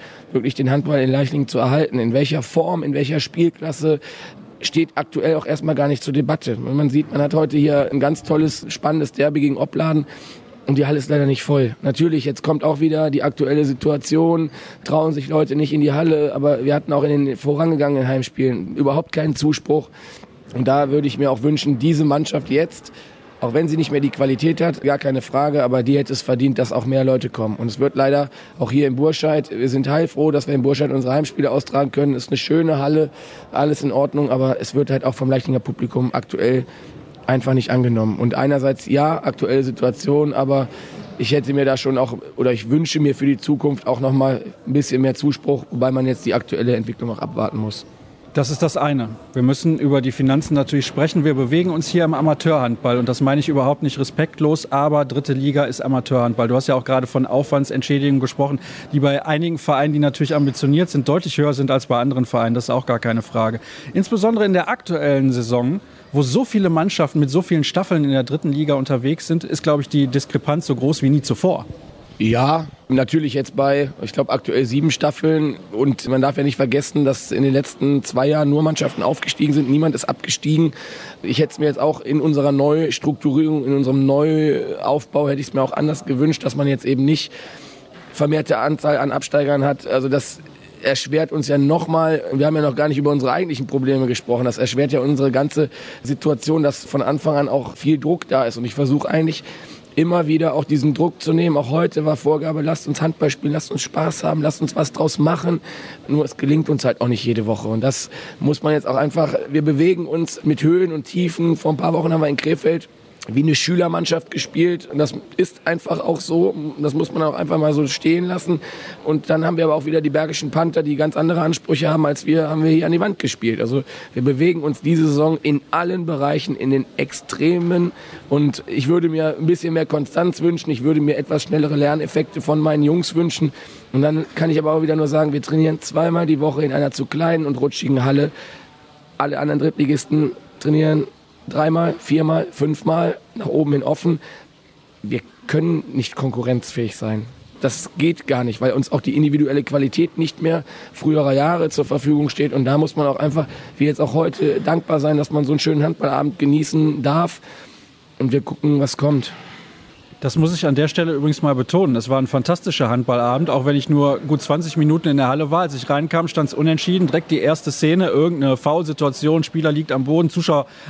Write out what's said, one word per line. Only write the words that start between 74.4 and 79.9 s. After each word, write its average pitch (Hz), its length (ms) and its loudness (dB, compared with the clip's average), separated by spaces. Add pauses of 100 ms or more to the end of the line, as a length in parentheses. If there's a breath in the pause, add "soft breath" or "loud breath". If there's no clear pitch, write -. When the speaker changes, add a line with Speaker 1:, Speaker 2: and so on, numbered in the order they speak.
Speaker 1:
sieben 143 260 0
Staffeln. 151 640 0 (160)
Und 123 360 0
man 131 140 2
darf 117 160 0
ja 139 60 0
nicht 139 140 0
vergessen, 139 460 0
dass 135 280 -2
in 113 100 0
den 139 100 4
letzten 139 520 0
zwei 131 240 0
Jahren 151 200 2
nur 147 140 2
Mannschaften - 400 -2
aufgestiegen - 520 0
sind. 135 180 2
Niemand 151 240 2